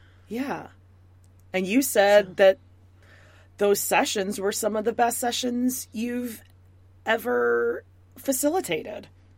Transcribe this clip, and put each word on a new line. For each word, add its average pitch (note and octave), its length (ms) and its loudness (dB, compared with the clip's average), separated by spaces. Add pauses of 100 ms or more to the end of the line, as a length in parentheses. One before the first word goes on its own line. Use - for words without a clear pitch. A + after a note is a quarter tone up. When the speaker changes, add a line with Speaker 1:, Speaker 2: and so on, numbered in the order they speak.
(260)
Speaker 1:
Yeah. A3 400 -8 (880)
And F#3 120 0
you A3+ 140 2
said G#3 460 4
Speaker 2:
So F#3 80 -16
Speaker 1:
that F#3+ 240 6 (1000)
those G3+ 240 2
sessions G3+ 580 -2
were G3 140 -2
some G#3+ 240 -4
of G#3+ 80 -4
the A3+ 80 0
best A#3+ 260 0
sessions B3 760 -4
you've A#3+ 500 -8 (640)
ever A#3 760 0 (340)
facilitated. C4+ 920 -2 (300)